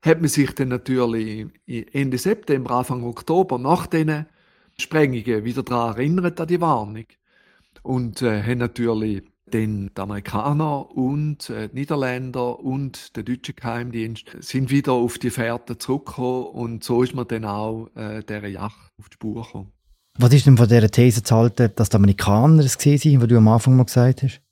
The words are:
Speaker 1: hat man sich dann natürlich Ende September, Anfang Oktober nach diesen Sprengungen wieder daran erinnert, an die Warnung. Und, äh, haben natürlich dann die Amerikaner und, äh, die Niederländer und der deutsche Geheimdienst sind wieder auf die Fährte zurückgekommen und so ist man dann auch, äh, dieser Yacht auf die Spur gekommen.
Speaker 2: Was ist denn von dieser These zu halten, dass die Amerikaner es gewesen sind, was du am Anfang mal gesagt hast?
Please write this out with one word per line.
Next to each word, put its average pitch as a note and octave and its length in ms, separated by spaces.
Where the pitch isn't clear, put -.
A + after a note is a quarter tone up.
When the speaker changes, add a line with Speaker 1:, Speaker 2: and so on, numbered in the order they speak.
Speaker 1:
hat E3 180
man D#3+ 80
sich C3 260
dann C3+ 140
natürlich A2+ 760
Ende B2+ 520
September, C#3+ 540
Anfang B2 320
Oktober D#3+ 540
nach D3 280
diesen D#3 400
Sprengungen A#2+ 680
wieder B2 180
daran A#2 320
erinnert, E3+ 460
an D#3+ 80
die F3 120
Warnung. A2+ 460
Und, B2+ 400
äh, A2 200
haben A#2+ 160
natürlich A2+ 640
dann G#2+ 480
die G2 40
Amerikaner C3+ 920
und, C#3+ 600
äh, A2 180
die B2+ 80
Niederländer B2+ 800
und C3+ 580
der A#2+ 60
deutsche B2 320
Geheimdienst A#2 840
sind B2+ 300
wieder C#3 220
auf A#2+ 260
die B2 120
Fährte A#2 480
zurückgekommen B2+ 680
und A#2 360
so B2 220
ist B2 100
man B2 140
dann A2+ 160
auch, A2 500
äh, G#2+ 300
dieser G#2 240
Yacht G2 500
auf G2 100
die - 60
Spur A2 300
gekommen. - 280
Speaker 2:
Was B2 140
ist C#3 140
denn C3+ 100
von A#2 120
dieser A2 220
These A#2+ 320
zu - 140
halten, A#2 400
dass A2 140
die - 60
Amerikaner G#2+ 680
es C3 120
gewesen D3 340
sind, C3+ 100
was A#2 80
du A#2+ 80
am A2 100
Anfang A#2 300
mal B2+ 80
gesagt B2+ 400
hast? - 260